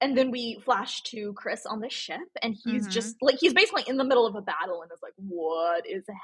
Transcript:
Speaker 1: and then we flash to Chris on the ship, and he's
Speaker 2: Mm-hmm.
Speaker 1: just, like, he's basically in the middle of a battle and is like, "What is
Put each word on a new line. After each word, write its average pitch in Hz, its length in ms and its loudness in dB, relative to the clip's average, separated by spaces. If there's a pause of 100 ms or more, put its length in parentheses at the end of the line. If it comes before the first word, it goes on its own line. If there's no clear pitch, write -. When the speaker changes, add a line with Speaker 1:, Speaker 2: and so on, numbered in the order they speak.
Speaker 1:
and 269 180 2
then 262 120 4
we 240 340 -4
flash 214 400 0
to 208 280 -8
Chris 196 340 -6
on 220 140 -6
the 226 80 -6
ship, - 320 -8 (220)
and 226 120 -2
he's 233 280 -2
Speaker 2:
Mm-hmm. 202 80 -4
Speaker 1:
just, 220 320 -2
like, 262 180 6
he's 330 140 6
basically 392 340 4
in 262 80 0
the 262 80 2
middle 247 220 6
of 202 100 -2
a 202 60 -8
battle 170 400 -4
and 165 100 -18
is 165 100 -18
like, - 140 -16
"What 170 720 0
is 185 160 -6 (200)